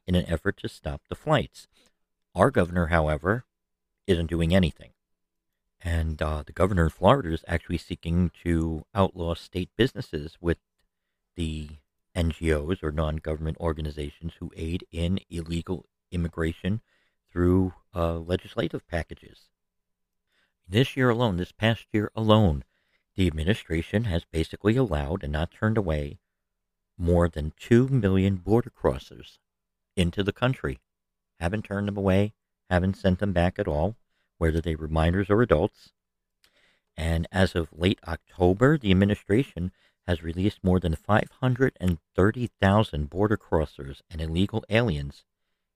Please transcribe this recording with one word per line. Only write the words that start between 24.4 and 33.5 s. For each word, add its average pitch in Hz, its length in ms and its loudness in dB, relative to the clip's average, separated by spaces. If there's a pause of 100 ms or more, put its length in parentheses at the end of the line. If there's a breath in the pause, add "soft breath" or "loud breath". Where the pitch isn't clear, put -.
allowed 85 480 -2
and 71 80 -6
not 73 200 -2
turned 110 260 -2
away 78 420 -4 (800)
more 87 320 2
than 76 280 -8
two 120 300 2
million 98 500 2
border 104 340 0
crossers - 640 -6 (580)
into 90 280 0
the 95 100 -2
country. 123 460 -4 (600)
Haven't 90 240 -4
turned 101 240 -4
them 101 100 -4
away, 98 360 2 (360)
haven't 92 280 0
sent 92 220 0
them 101 120 -2
back 87 280 0